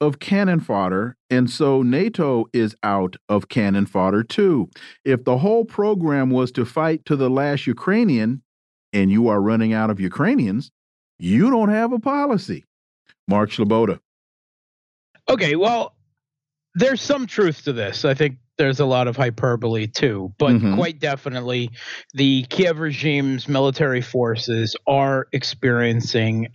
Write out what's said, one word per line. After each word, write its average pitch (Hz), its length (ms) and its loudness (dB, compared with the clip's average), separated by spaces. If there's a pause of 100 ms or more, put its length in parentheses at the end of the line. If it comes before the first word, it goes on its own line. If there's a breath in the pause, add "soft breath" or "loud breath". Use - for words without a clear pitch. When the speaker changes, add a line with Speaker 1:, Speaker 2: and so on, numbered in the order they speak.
Speaker 1:
of 147 180 0
cannon 190 400 2
fodder, 98 560 -2 (140)
and 127 200 2
so 135 320 2
nato 135 720 0
is 110 320 0
out 98 320 0 (140)
of 104 180 0
cannon 101 380 0
fodder 95 360 0
too. 147 480 0 (360 loud breath)
If 127 180 0
the 127 140 2
whole 214 260 2
program 170 680 0
was 127 220 0
to 120 120 -2
fight 160 400 -2
to 151 100 0
the 135 140 0
last 139 380 0
Ukrainian, 135 760 0 (500)
and 98 200 2
you 113 180 4
are 104 100 2
running 110 320 2
out 110 200 0
of 98 80 -4
Ukrainians, 113 720 -2 (480)
you 196 320 2
don't 226 180 2
have 226 240 0
a 240 60 -2
policy." 262 680 -2 (640 soft breath)
Mark 104 220 0
Sleboda. 110 480 0 (1300)
Speaker 2:
Okay, 185 260 2
well, 220 400 -2 (760)
there's 247 280 2
some 277 260 -2
truth 175 380 -2
to 147 60 -4
this. 107 320 -6
I 139 100 2
think 139 240 0 (200)
there's 135 220 0
a 147 60 4
lot 127 220 2
of 120 80 -4
hyperbole 117 680 -2
too, 101 540 -2
but 131 160 4
Speaker 1:
Mm-hmm. 110 180 2
Speaker 2:
quite 165 260 -2
definitely 127 680 -4 (460 loud breath)
the 135 340 2
Kiev 170 300 0
regime's 139 680 -2
military 135 540 0
forces 117 720 -2 (120)
are 135 440 0
experiencing 117 1200 -2